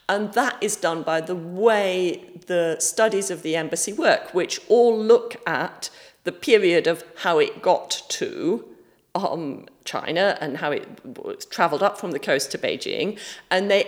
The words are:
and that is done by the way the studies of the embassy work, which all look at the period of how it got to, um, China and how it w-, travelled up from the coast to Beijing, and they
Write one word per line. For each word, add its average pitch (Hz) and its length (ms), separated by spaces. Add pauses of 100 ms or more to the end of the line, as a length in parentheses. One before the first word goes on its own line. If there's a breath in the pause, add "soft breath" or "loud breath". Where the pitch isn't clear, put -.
and 208 260
that 254 260
is 208 160
done 165 260
by 160 180
the 165 140
way 185 960 (160)
the 165 320
studies 196 500
of 165 140
the 160 140
embassy 165 360
work, 214 400
which - 360
all 233 280
look 220 400 (120)
at 160 420 (340 loud breath)
the 175 80
period 175 560
of 165 160 (140)
how 175 200
it - 240
got - 460
to, 165 560 (500 loud breath)
um, 160 500 (200)
China 170 560
and 147 160
how 156 160
it - 420
w-, - 220 (140)
travelled 170 340
up 202 140
from 196 120
the 143 80
coast 139 320
to - 80
Beijing, - 580 (320 loud breath)
and 190 220
they 196 160